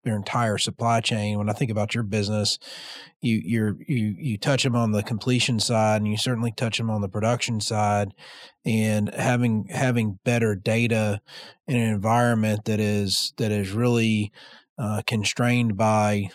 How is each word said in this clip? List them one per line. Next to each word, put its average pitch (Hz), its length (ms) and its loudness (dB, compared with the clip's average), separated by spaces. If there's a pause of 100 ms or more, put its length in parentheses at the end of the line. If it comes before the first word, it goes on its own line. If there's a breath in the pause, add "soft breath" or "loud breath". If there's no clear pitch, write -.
their 110 120 0
entire 104 420 0
supply 117 440 0
chain. 104 360 -2
When 104 120 -2
I 104 40 0
think 113 160 -2
about 104 240 -2
your 117 100 -2
business, 104 540 -2 (640 loud breath)
you, 113 240 2
you're, 107 320 0 (100)
you, 107 300 0
you 120 220 -4
touch 139 260 2
'em 120 100 0
on 113 160 2
the 104 120 0
completion 120 560 0
side, 110 380 2
and 107 120 0
you 107 80 -2
certainly 117 340 -2
touch 120 280 -4
'em 113 100 -2
on 107 120 0
the 98 80 -2
production 110 520 0
side. 104 540 0 (500 loud breath)
And 107 480 0
having, 120 560 0
having 120 560 0
better 117 300 2
data 110 680 0 (460 loud breath)
in 127 80 0
an 113 180 2
environment 110 720 2
that 107 140 0
is, 104 580 0
that 110 140 0
is 101 200 -2
really, 113 600 2 (480 loud breath)
uh, 104 260 -2
constrained 117 720 0
by 104 580 2